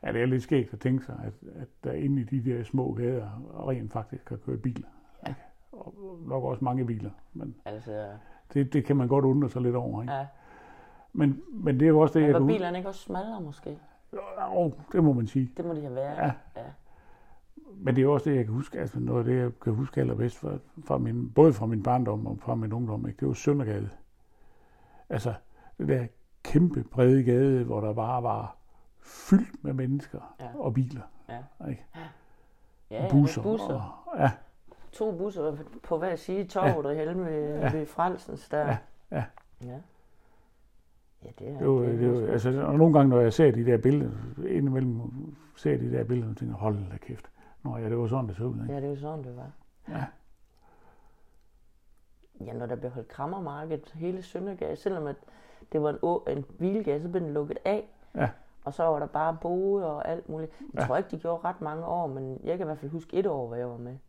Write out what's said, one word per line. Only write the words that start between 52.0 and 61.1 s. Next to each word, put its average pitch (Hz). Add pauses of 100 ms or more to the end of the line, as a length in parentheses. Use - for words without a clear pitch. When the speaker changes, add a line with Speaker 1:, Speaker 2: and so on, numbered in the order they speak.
Speaker 2:
Ja, 104
når 120
der 120
blev 123
holdt 123
krammermarked 156 (140)
hele 180
Søndergade, 180
selvom 175
at 143 (560)
det 156
var 151
en 147
å-, -
en 139 (140)
hvilegade, 175
så 175
blev 180
den 156
lukket 147
af. 208 (260)
Speaker 1:
Ja. - (380)
Speaker 2:
Og 143
så -
var 156
der 147
bare 160
boder 190
og 147
alt 165
muligt. 160 (220)
Jeg -
Speaker 1:
Ja. -
Speaker 2:
tror 127
ikke, 185